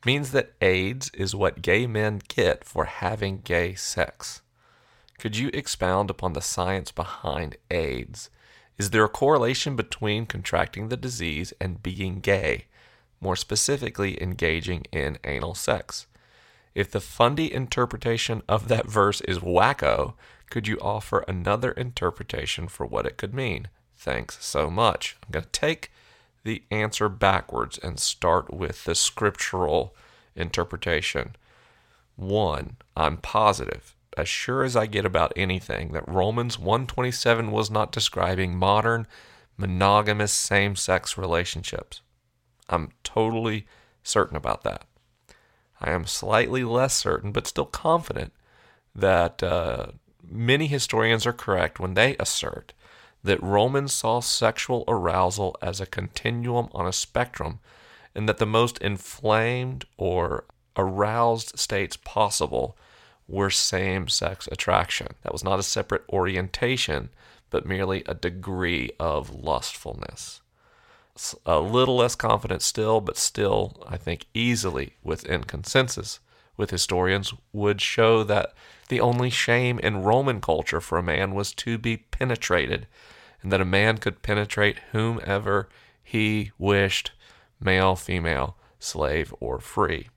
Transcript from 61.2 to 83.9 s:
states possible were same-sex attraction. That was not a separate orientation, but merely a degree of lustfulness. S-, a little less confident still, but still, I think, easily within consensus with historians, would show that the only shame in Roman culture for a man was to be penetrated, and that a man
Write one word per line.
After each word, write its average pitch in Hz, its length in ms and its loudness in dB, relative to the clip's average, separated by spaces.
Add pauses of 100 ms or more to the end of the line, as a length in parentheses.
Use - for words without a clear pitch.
states 98 380 -2
possible 80 800 0 (500)
were 98 220 0
same-sex 95 1040 0
attraction. - 560 2 (160)
That - 100 -6
was - 100 -8
not 95 160 0
a 98 40 -4
separate - 460 -2
orientation, 95 1000 0 (400)
but - 160 0
merely 95 400 -2
a - 80 -4
degree 90 840 -2
of 73 340 -2
lustfulness. - 1080 -6 (760)
S-, - 200 -10 (100)
a 80 140 4
little 123 380 4
less 120 180 4
confident 104 460 0
still, 110 400 2
but - 160 -6
still, 101 720 0
I - 100 -8
think, - 360 -6
easily 101 720 -2
within 78 400 -4
consensus - 760 -2 (360)
with 104 140 -2
historians, 92 640 0 (180)
would 104 300 0
show 113 420 4
that 104 300 0 (340)
the 120 140 0
only 123 280 2
shame 123 500 2
in 101 240 0
Roman 120 360 4
culture 82 400 0
for 82 180 -2
a 87 60 0
man 90 300 0
was 101 200 -2
to 117 240 -4
be 113 200 -2
penetrated, - 920 0 (560)
and 95 80 0
that 95 100 6
a 95 40 4
man 104 340 4